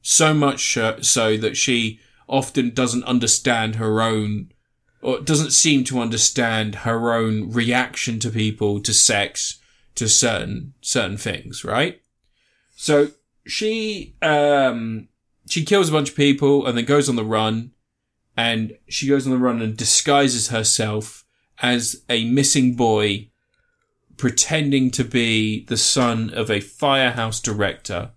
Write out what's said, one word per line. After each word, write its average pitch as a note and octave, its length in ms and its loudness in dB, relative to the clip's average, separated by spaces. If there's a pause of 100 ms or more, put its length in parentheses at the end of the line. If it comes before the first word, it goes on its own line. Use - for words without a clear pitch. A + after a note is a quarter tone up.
So D#3 320 4
much C#3+ 400 0
so, A2 280 -2
so A2 340 2
that G#2+ 220 -2
she A2+ 420 -2 (300)
often C3+ 440 0
doesn't B2 300 -2
understand A#2 720 0
her A2 260 0
own, G#2+ 520 -2 (480)
or B2 180 -2
doesn't D3 320 0
seem C#3+ 340 4
to B2+ 140 -2
understand A2+ 760 0
her A#2 380 0
own A2 380 0
reaction A#2+ 720 -2
to A#2 80 -4
people, G#2+ 500 -2
to - 140 -4
sex, - 680 0 (360)
to A2+ 120 -2
certain, A2 720 0
certain G2+ 380 -4
things, - 480 -10
right? B2+ 360 -2 (760)
So D3 320 2 (360)
she, G#3+ 760 -4
um, C3+ 880 2 (400)
she D#3+ 160 -2
kills F#3+ 240 4
a - 20 0
bunch D3 200 0
of - 40 -18
people C#3+ 500 4
and A#2+ 120 0
then A#2 80 -2
goes C#3+ 240 2
on A#2+ 80 0
the A2 80 -2
run, A2 460 -2 (680)
and A2+ 400 -2 (100)
she - 220 -6
goes C#3 180 2
on C3 60 0
the B2+ 40 2
run B2 240 0
and A2 140 -4
disguises C3 720 2
herself G#2+ 800 -2 (360)
as A#2+ 460 -2
a A#2 220 -2
missing C3 480 2
boy, G#2+ 520 0 (840)
pretending C#3 760 0
to B2+ 120 -4
be A2 640 0
the A2+ 120 -4
son A2+ 560 0
of A2+ 160 -4
a G#2 100 0
firehouse B2 800 0
director G#2 760 -4